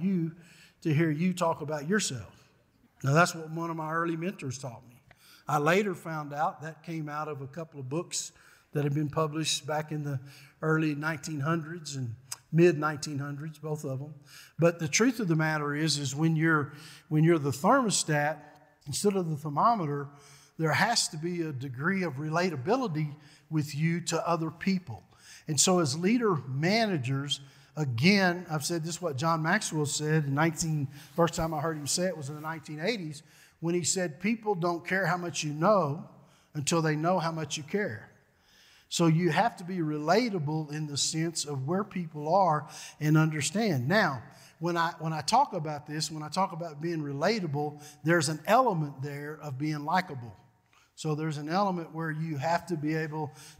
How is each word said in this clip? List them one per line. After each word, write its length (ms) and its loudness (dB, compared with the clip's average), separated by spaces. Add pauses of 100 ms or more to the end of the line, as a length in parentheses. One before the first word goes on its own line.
you 320 2 (480)
to 140 2
hear 160 4
you 240 2
talk 280 0
about 260 -6
yourself." 640 -2 (540)
Now, 100 2
that's 200 6
what 160 -10
one 200 -6
of 80 -6
my 140 -6
early 240 0
mentors 420 -6
taught 300 -12
me. 140 -20 (460)
I 100 2
later 380 2
found 380 -8
out 280 -2
that 220 -14
came 240 -6
out 200 -6
of 140 -8
a 60 -10
couple 320 -12
of 80 -10
books 460 -6 (400)
that 100 0
had 100 0
been 160 0
published 560 -2
back 260 -4
in 120 -4
the 160 -4 (420)
early 340 2
nineteen 440 -4
hundreds 560 -4
and 180 -4 (380)
mid 260 8
nineteen 420 -4
hundreds, 380 -8
both 280 -6
of 140 -6
them. 140 -12 (460)
But 200 4
the 100 -2
truth 320 4
of 80 0
the 60 4
matter 380 2
is, 240 2
is 160 -2
when 220 4
you're, 380 4 (340)
when 160 4
you're 160 6
the 120 0
thermostat 840 2 (480)
instead 300 0
of 140 0
the 80 -2
thermometer, 720 0 (500)
there 140 2
has 360 2
to 80 -10
be 240 -4
a 120 -4
degree 500 -2
of 120 -2
relatability 1000 0 (340)
with 240 0
you 280 0
to 260 -2
other 240 0
people. 520 -2 (440)
And 120 0
so 200 6
as 180 2
leader 380 2 (120)
managers, 920 0 (380)
again, 720 4
I've 160 -2
said 180 -2
this 120 -6
is 60 -10
what 160 -2
John 240 2
Maxwell 440 0
said 400 2
in 80 0
nineteen, 560 0 (260)
first 180 4
time 200 -2
I 80 -4
heard 160 -2
him 100 -8
say 200 0
it 100 -4
was 100 -10
in 80 -10
the 60 -12
nineteen 400 -8
eighties, 420 -4 (360)
when 160 0
he 80 0
said, 360 -2
"People 360 -2
don't 300 -2
care 200 0
how 100 0
much 280 -4
you 100 -4
know 560 2 (440)
until 280 0
they 140 2
know 240 2
how 120 -2
much 240 -6
you 80 -8
care." 460 -4 (800)
So 180 4
you 220 6
have 280 2
to 60 -12
be 140 -6
relatable 960 0
in 160 -4
the 100 -6
sense 480 -2
of 220 -4
where 160 0
people 500 -4
are 340 4 (320)
and 180 6
understand. 720 2
Now, 360 2 (360)
when 180 0
I, 220 0
when 120 -4
I 100 -4
talk 320 2
about 340 -6
this, 220 -4
when 140 -8
I 60 -10
talk 240 0
about 280 -10
being 200 -2
relatable, 800 -2 (220)
there's 260 4
an 180 -4
element 540 2
there 400 -8
of 160 -8
being 260 -4
likable. 500 -2 (640)
So 200 -4
there's 220 -2
an 120 -8
element 440 0
where 160 -4
you 280 -4
have 300 0
to 100 -2
be 180 -2
able 360 -4 (280)